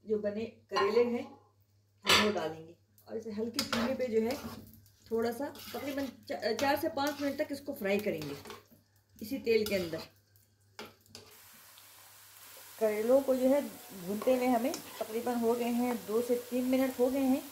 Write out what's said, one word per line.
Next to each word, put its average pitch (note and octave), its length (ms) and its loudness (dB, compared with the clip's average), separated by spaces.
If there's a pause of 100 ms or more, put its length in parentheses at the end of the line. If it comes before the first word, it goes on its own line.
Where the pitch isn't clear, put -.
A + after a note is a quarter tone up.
जो G#3+ 120 2
बने G#3 260 -2
करेले A3 600 2
हैं, A#3+ 340 -4 (640)
हम - 200 6
वो G#3 80 2
डालेंगे D#3+ 440 -6 (320)
और G#3+ 80 -8
इसे A3 140 -8
हल्के A3+ 340 -4
चूल्हे A#3 300 -2
पे B3+ 120 -2
जो A3 140 2
है A#3+ 160 0 (760)
थोड़ा A#3 220 0
सा C#4 220 -6 (200)
तकरीबन C4+ 320 -4
च-, A3+ 540 -4
चार C#4 160 4
से D#4 120 0
पाँच C#4+ 340 -2
मिनट C#4 160 -2
तक D4+ 140 0
इसको - 220 -8
fry G3+ 240 0
करेंगे D#3 360 -4 (880)
इसी C4 160 -6
तेल A3 280 4
के G3+ 80 -2
अंदर। E3+ 240 -2 (2750)
करेलों A3 400 4
को C4+ 140 2
जो B3+ 140 4
है C#4 140 6 (440)
भूनते G#3+ 280 2
हुए B3 120 0
हमें B3+ 260 2
तकरीबन A3+ 640 -4
हो A#3 200 2
गए A#3+ 100 -2
हैं A#3+ 420 0
दो G#3+ 160 0
से B3 120 2
तीन B3 300 -2
मिनट C4 340 2
हो B3 120 4
गए C4 80 0
हैं। C4+ 340 4